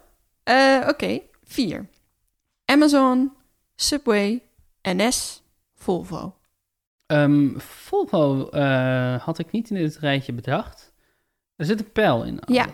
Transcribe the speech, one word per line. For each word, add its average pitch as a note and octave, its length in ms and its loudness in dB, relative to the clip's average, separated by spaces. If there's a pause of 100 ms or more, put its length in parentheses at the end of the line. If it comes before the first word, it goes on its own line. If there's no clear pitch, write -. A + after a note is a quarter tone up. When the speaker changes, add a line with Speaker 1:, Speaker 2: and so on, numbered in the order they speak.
(440)
Speaker 1:
Eh, C4+ 440 4
oké. G#3 320 -2 (240)
Vier. - 440 -6 (800)
Amazon, C4+ 680 4 (440)
Subway, A#3 640 0 (480)
N G3+ 220 0
S, - 320 -8 (320)
Volvo. F3+ 600 -6 (680)
Speaker 2:
Ehm, D3 540 2
Volvo, D3+ 920 -2
eh, B2+ 720 0
had E3 160 -6
ik E3+ 120 -10
niet A3+ 180 -6
in G3+ 60 -6
dit D#3 220 -2
rijtje C#3 360 -4
bedacht. C3 600 -8 (600)
Er D#3 100 -8
zit G#3 140 0
een G#3 120 -12
pijl C3+ 320 2
in A#2+ 240 -8
Speaker 1:
Ja. B3 260 2